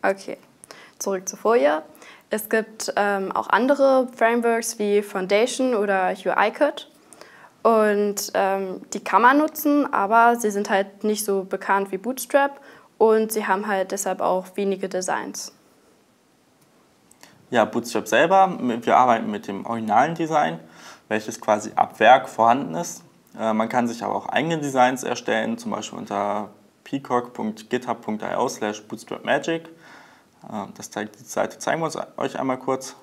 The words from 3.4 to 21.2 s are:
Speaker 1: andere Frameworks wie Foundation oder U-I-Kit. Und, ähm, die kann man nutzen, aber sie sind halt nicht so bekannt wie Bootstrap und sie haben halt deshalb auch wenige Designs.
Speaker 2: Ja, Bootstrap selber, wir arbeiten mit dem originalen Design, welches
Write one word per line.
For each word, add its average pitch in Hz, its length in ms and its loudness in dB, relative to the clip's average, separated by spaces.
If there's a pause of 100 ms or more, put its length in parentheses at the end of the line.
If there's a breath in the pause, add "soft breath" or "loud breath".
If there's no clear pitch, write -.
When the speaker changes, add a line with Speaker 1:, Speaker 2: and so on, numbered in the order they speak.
Speaker 1:
andere 262 680 4
Frameworks 233 640 0
wie 208 240 2
Foundation 208 720 0
oder 190 400 0 (100)
U-I-Kit. 226 640 2 (760 loud breath)
Und, 208 680 2
ähm, 190 480 -2 (140)
die 202 60 -6
kann - 200 2
man 247 160 8
nutzen, 294 560 2
aber 233 440 4
sie 226 140 0
sind 202 200 -4
halt 196 340 -2
nicht 214 220 0
so 196 180 0
bekannt 196 480 -2
wie 190 60 -4
Bootstrap 277 600 -2 (380 loud breath)
und 220 360 4
sie 208 140 -4
haben 208 200 -2
halt 190 240 -2
deshalb 190 320 -4
auch 185 320 0
wenige 196 340 -2
Designs. 180 640 -8 (2000 loud breath)
Speaker 2:
Ja, 117 140 4
Bootstrap 113 420 -4
selber, 180 540 4
wir 120 360 2
arbeiten 113 340 4
mit 104 180 -8
dem 98 160 -8
originalen 117 500 0
Design, 160 460 -2 (480 loud breath)
welches 110 320 -4